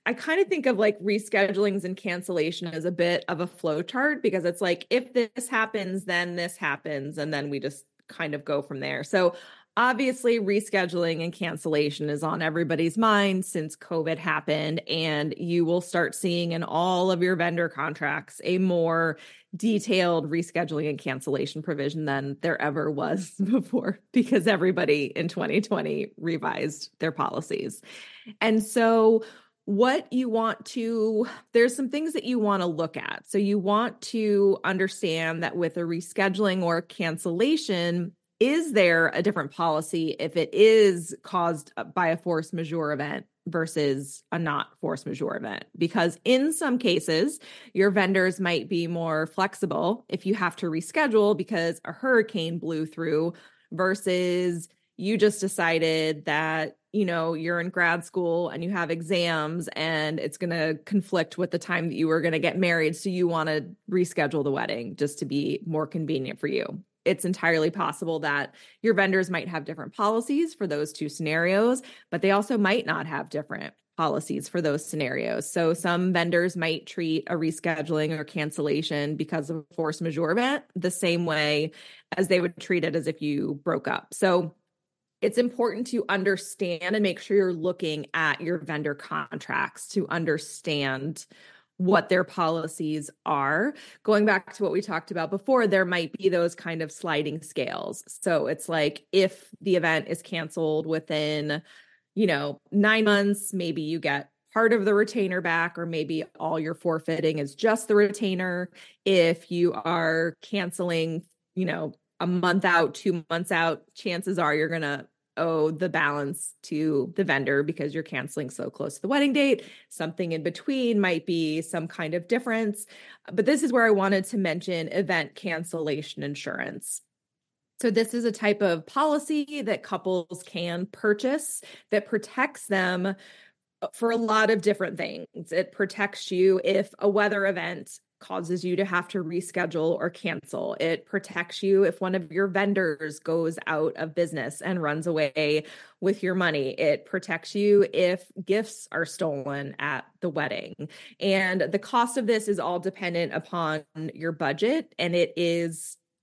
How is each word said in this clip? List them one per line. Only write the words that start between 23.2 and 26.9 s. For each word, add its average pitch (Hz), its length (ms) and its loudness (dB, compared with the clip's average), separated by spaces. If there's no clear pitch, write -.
<laughs> 196 140 -4
before, 247 540 0
because 220 340 2
everybody 170 580 2
in 170 120 -2
twenty 175 320 -2
twenty 151 480 -2
revised 156 800 -4